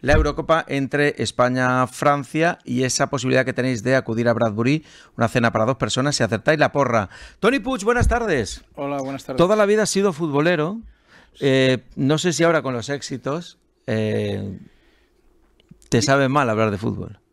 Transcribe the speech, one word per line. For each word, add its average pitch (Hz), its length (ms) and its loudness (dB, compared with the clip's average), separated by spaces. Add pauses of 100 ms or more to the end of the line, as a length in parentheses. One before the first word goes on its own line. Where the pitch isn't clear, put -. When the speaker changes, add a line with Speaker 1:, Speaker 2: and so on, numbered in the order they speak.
Speaker 1:
la - 120 2
Eurocopa 160 540 2
entre 143 540 0
España, 127 640 0
Francia 147 800 -2
y 127 180 -2
esa 131 280 -2
posibilidad 127 340 0
que 131 80 -6
tenéis 123 300 -2
de 131 120 2
acudir 117 320 0
a 117 60 2
Bradbury, 117 500 0 (320)
una 117 120 0
cena 117 240 2
para 110 140 2
dos 127 120 -2
personas, 131 380 -2
si - 80 0
acertáis 117 360 0
la 139 120 2
porra. 117 380 0 (300)
Toni 247 200 2
Puig, 233 260 -4
buenas 233 220 2
tardes. 208 680 -2
Speaker 2:
Hola, 143 240 -6
buenas 135 260 -8
tardes. 127 140 -10
Speaker 1:
Toda 180 180 4
la 214 120 2
vida 214 160 2
has - 80 -2
sido 196 200 2
futbolero. 160 680 0 (540)
Speaker 2:
Sí. - 120 -6
Speaker 1:
Eh, 131 380 2 (120)
no 147 220 2
sé 170 160 0
si 147 100 0
ahora 165 180 4
con 131 120 -6
los 120 160 -8
éxitos, 143 720 -8 (280)
eh, 104 720 -4 (1300)
te 120 140 0
Speaker 2:
Sí. - 40 -2
Speaker 1:
sabe 139 220 4
mal 135 220 2
hablar 110 220 2
de 98 60 -4
fútbol. 98 420 -8 (140)